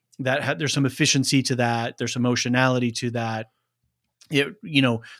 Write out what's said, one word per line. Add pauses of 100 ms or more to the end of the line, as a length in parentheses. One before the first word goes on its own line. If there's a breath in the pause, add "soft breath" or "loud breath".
(200)
That
ha-,
there's
some
efficiency
to
that.
There's
some
emotionality
to
that. (840)
It,
you
know, (160 loud breath)